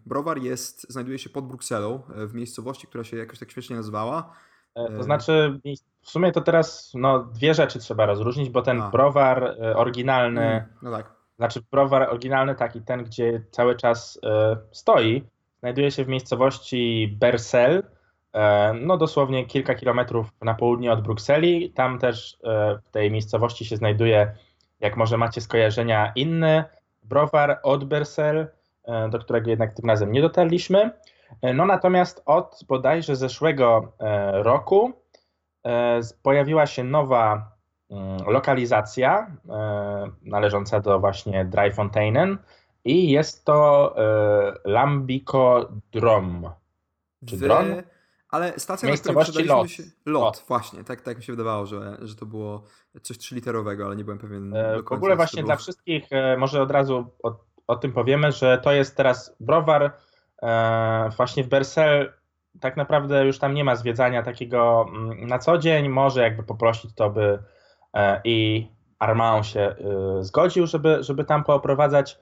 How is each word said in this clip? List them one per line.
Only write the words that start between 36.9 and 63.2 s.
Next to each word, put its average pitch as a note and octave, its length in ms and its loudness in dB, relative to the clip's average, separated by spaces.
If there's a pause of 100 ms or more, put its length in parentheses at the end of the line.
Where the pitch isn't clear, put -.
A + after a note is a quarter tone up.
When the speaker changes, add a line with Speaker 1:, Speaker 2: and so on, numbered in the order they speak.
Speaker 2:
mm, F#2+ 280 -8 (100)
lokalizacja, C3 1040 0 (180)
e, G2+ 600 -6 (100)
należąca G2+ 580 0
do G2+ 200 2
właśnie F#2+ 460 -2
Dry G2+ 260 0
Fontainen G#2+ 680 0 (480)
i D#3+ 260 2
jest D3 340 0
to, D3 520 6
e, G#2 560 2 (120)
Lambico C3 1040 2 (220)
Drom. F#2 580 0 (800)
Czy A2 100 -10
Speaker 1:
W-, - 20 -10
Speaker 2:
Drom? C#3 260 4 (640)
Speaker 1:
ale E3+ 300 -4
stacja, - 140 -8
na F#3+ 40 -6
której - 140 -2
Speaker 2:
Miejscowości D3+ 400 0
Speaker 1:
przydaliśmy D#3 260 2
Speaker 2:
Lot. A2+ 140 0
Speaker 1:
się, - 120 -18 (220)
Lot, D3 180 0
Speaker 2:
Lot. G#2+ 240 -4
Speaker 1:
właśnie, A2+ 360 -6
tak, A#2+ 180 -14
tak A#2+ 160 -10
mi A#2 60 -20
się B2+ 100 -12
wydawało, A2 320 -6
że, G2+ 360 -12
że G#2+ 140 -16
to A2 100 -16
było G#2+ 380 -12 (380)
coś A#2 160 -16
trzyliterowego, G#2+ 680 -8
ale G2+ 100 -8
nie G#2 80 -10
byłem G2+ 160 -10
pewien G2+ 360 -12
Speaker 2:
E, A2 180 -2
Speaker 1:
do A2+ 60 -4
Speaker 2:
w A2 40 -10
Speaker 1:
końca, B2 120 -6
Speaker 2:
ogóle F#3+ 180 0
Speaker 1:
co E3 40 4
Speaker 2:
właśnie D#3+ 240 -2
Speaker 1:
to - 40 -6
Speaker 2:
dla D3 100 0
Speaker 1:
było. C#3+ 80 -10
Speaker 2:
wszystkich, E3+ 480 -8
e, C3 260 0
może C3+ 240 0
od C3+ 100 0
razu C3+ 340 0 (180)
o, A2+ 120 -4 (320)
o A#2+ 80 0
tym C3 180 -6
powiemy, C#3 380 2
że B2+ 260 4
to C#3+ 140 2
jest C#3 260 2
teraz B2+ 420 0
browar, D3 520 2 (500)
e, A2+ 760 0
właśnie B2 260 -2
w B2+ 40 -6
Bersel. C#3 640 2 (460)
Tak C3 180 -6
naprawdę C#3+ 480 2